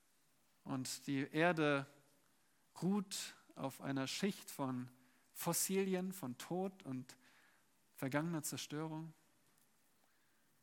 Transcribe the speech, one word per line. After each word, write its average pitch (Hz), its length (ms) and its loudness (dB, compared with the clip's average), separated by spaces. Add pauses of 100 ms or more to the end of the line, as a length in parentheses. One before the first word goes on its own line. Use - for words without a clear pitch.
(640)
und 131 420 -4
die 139 260 2
Erde 156 540 6 (960)
ruht 190 520 0 (200)
auf - 260 -4
einer 135 260 0
Schicht - 440 0
von 131 400 -2 (420)
Fossilien, 185 800 2
von 123 240 -6
Tod 190 460 -2
und 127 340 -6 (800)
vergangener 147 480 0
Zerstörung. 156 720 -6 (1500)